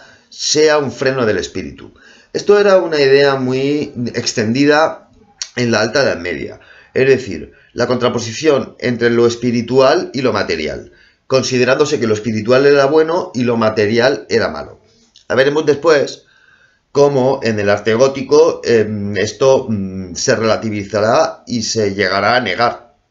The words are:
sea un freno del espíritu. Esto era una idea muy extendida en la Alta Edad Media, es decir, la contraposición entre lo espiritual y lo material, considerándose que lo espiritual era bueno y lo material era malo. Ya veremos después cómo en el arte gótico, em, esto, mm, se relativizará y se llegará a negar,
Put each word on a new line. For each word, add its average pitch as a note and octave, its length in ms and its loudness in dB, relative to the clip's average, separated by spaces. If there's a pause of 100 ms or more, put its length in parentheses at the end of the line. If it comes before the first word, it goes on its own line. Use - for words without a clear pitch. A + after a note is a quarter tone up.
(300)
sea D3+ 480 0
un C3+ 140 -2
freno C3+ 340 -2
del G2+ 120 0
espíritu. E2 560 -10 (400)
Esto G#3 260 2
era G3 180 4
una E3 240 0
idea C#3 340 4
muy C3 580 -2 (200)
extendida C#3 960 0 (460)
en A#2+ 160 -2
la G#2+ 100 0
Alta C3 220 0
Edad F#2+ 140 -2
Media, D2 420 -10 (340)
es C3 140 0
decir, F#2+ 460 -2 (200)
la A#2 140 -2
contraposición A#2+ 920 -2
entre A#2+ 300 0
lo A#2 160 2
espiritual B2+ 880 0
y C#3 80 -6
lo A#2+ 120 0
material, D#2 580 -6 (360)
considerándose C3 720 0
que A2+ 80 -2
lo G#2+ 60 2
espiritual A2+ 520 0
era C#3+ 200 6
bueno D#3+ 480 0
y B2 100 -2
lo A#2 140 0
material A2+ 720 0
era G2 200 0
malo. C#2 300 -14 (480)
Ya - 80 -2
veremos C#3+ 300 2
después D3 600 0 (680)
cómo C#3 520 2
en G#2+ 160 -2
el G2+ 100 0
arte G#2 240 0
gótico, C3+ 720 2
em, G#2 540 0
esto, C3 500 0
mm, F#2+ 480 -6
se B2 200 -2
relativizará G#2+ 1120 -2
y A#2 160 -6
se G#2 300 -2
llegará G2+ 420 0
a B2+ 60 2
negar, F#2+ 540 -4 (160)